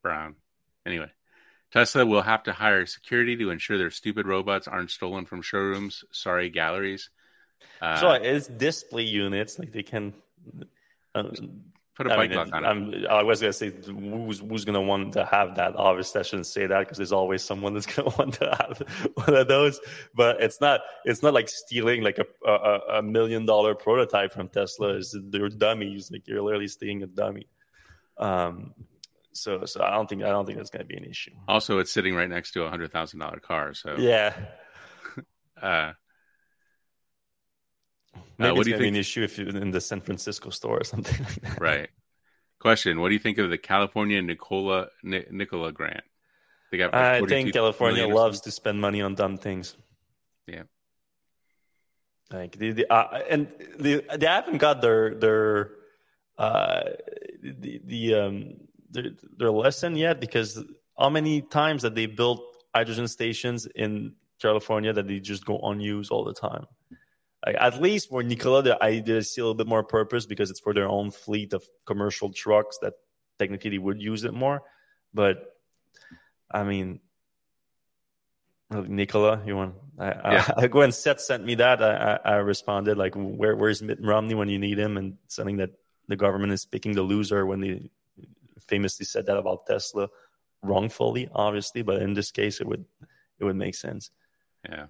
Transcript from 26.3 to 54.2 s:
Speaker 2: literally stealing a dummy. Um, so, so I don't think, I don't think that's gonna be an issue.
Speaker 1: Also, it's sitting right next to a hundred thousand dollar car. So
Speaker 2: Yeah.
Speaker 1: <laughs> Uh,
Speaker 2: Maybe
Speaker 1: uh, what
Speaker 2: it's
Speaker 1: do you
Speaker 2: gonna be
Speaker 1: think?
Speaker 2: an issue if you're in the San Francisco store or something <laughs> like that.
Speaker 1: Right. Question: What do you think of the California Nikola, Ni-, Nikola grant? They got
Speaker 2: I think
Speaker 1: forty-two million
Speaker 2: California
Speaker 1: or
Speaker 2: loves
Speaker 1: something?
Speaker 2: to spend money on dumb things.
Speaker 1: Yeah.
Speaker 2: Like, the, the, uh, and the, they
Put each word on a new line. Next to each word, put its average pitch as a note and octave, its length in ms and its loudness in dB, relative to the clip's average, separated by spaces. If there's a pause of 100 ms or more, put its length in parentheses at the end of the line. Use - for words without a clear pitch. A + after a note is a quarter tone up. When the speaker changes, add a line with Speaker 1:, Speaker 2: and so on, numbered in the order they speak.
Speaker 2:
literally G2+ 280 -2
stealing G2+ 340 -8
a F#2+ 40 -8
dummy. G2+ 420 -6 (680)
Um, F2+ 560 -2 (600)
so, G2 340 -6
so F#2+ 160 -4
I F#2 80 2
don't G#2+ 180 0
think, G2+ 140 -6
I G#2 80 0
don't G2+ 160 0
think G#2 100 -10
that's G#2 140 -12
gonna - 160 -12
be - 100 -14
an F#2 80 -14
issue. - 280 -14 (160)
Speaker 1:
Also, G#2 320 2
it's F2+ 120 -2
sitting F#2+ 220 0
right F2 160 0
next F2 220 -8
to F2 100 -4
a D#2+ 80 -4
hundred E2+ 220 -8
thousand D#2+ 260 -6
dollar D#2 220 -10
car. D2 340 -4
So D2 240 -10
Speaker 2:
Yeah. A2 340 4 (840)
Speaker 1:
<laughs> - 460 -20
Uh, D#2+ 320 0 (2500)
Speaker 2:
Maybe F2 120 4
Speaker 1:
uh, F2 40 2
what F#2+ 60 6
Speaker 2:
it's A2 40 4
Speaker 1:
do A#2 60 2
you A#2 60 0
Speaker 2:
gonna A#2 40 -2
be A#2+ 60 4
Speaker 1:
think? G2+ 100 0
Speaker 2:
an G#2 40 2
issue A2 220 -2
if - 160 -4
you're F#2+ 100 -6
in G2 220 -4
the F2+ 120 0
San G2+ 180 -6
Francisco - 500 -8
store - 300 -4
or - 40 -2
something - 400 -4
<laughs> - 0 -
like - 180 -8
that. - 180 -8
Speaker 1:
Right. D2+ 300 0 (680)
Question: F#2+ 420 4
What F2+ 80 2
do G#2 60 4
you G#2 60 2
think G#2+ 180 -2
of F#2+ 120 2
the E2+ 80 0
California G2+ 640 0
Nikola, F#2+ 640 -2 (140)
Ni-, F#2+ 280 -6
Nikola F2+ 420 -6
grant? D#2 300 -8 (680)
They A#2 80 -4
got F2+ 160 2
Speaker 2:
I B2+ 180 4
think B2 80 4
Speaker 1:
forty-two - 160 2
million B2+ 160 0
Speaker 2:
California A2+ 540 2
Speaker 1:
or G#2 80 2
Speaker 2:
loves A2 240 4
Speaker 1:
something? G2+ 120 -10
Speaker 2:
to - 20 -8
spend G#2 280 -4
money G#2 220 0
on G2 120 -2
dumb G2 220 -2
things. F#2 400 -8 (720)
Speaker 1:
Yeah. E2 160 -14 (1700)
Speaker 2:
Like, F2+ 240 -12
the, A2 160 -4
the, A#2 200 0
uh, A#2 360 4
and D3 200 0 (300)
the, C#3+ 260 0 (120)
they D#3 100 2